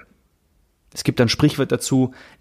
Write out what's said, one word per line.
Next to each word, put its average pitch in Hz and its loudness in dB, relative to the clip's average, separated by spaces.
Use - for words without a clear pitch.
Es - -10
gibt 127 0
ein 117 4
Sprichwort 151 0
dazu, 131 0